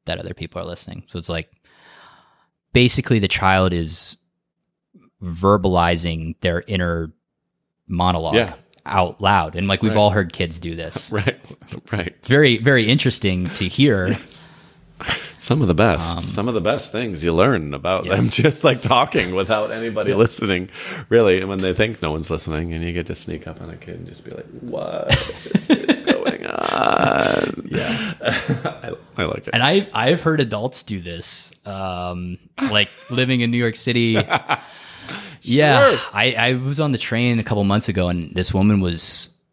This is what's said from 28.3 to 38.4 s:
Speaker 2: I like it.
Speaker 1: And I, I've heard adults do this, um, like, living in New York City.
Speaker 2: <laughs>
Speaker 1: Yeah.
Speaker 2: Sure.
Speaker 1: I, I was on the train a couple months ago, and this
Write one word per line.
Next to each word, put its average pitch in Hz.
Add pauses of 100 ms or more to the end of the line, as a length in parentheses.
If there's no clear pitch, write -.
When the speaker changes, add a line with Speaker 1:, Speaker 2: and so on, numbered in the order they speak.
Speaker 2:
I 95
like -
it. -
Speaker 1:
And 117
I, 185
I've 135
heard 156
adults 113
do 101
this, - (140)
um, 90 (320)
like, 104 (220)
living 127
in 117
New 120
York 117
City. 117
Speaker 2:
<laughs> - (1120)
Speaker 1:
Yeah. 147
Speaker 2:
Sure. 156 (140)
Speaker 1:
I, 113
I 117
was 135
on 151
the 123
train 120
a 110
couple 104
months 101
ago, 90
and 87
this 90